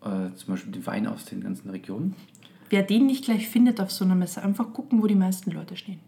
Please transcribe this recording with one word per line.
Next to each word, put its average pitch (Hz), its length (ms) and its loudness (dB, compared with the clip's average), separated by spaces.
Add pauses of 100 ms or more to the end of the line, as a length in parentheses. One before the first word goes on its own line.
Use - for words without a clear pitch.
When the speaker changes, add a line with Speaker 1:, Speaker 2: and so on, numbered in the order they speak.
Speaker 1:
Äh, 92 340 -4
zum - 200 -6
Beispiel 92 160 -8
den 95 160 -8
Wein 98 180 -2
aus - 200 -6
den 98 160 -10
ganzen 98 280 -8
Regionen. 98 460 -6 (560)
Speaker 2:
Wer 202 100 4
den 214 240 4
nicht 262 200 0
gleich 220 220 0
findet 240 320 4
auf 190 120 -2
so - 120 -4
einer 185 120 4
Messe, 180 260 0
einfach 202 320 -2
gucken, - 300 2
wo - 20 4
die 208 80 4
meisten 185 380 2
Leute 160 260 -8
stehen. 180 300 -12